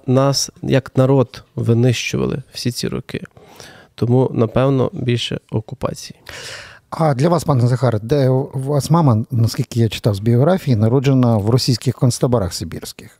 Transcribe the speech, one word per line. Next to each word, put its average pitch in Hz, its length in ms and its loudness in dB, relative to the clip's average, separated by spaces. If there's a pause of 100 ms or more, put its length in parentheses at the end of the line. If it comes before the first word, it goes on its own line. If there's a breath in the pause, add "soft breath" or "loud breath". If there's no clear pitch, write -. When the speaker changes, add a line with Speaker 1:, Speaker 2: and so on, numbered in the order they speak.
Speaker 1:
нас 135 440 2 (120)
як 135 340 -2
народ 131 480 2 (120)
винищували 117 840 0 (100)
всі - 180 -6
ці - 180 -6
роки. - 360 -8 (680 loud breath)
Тому, 120 400 2
напевно, 127 580 0
більше 123 480 -4 (100)
окупації. - 720 -8 (760 loud breath)
Speaker 2:
А 156 180 0
для 139 140 0
вас, 165 160 0
пане 123 220 2
Захаре, 120 360 0
де 135 260 2
у 131 260 0
вас 135 360 -2
мама, 135 400 4
наскільки 113 500 -2
я 113 80 4
читав - 260 -2
з 98 60 -6
біографії, 123 560 2
народжена 123 600 2
в 104 140 0
російських 123 440 0
концтаборах 120 600 0
сибірських. - 640 -12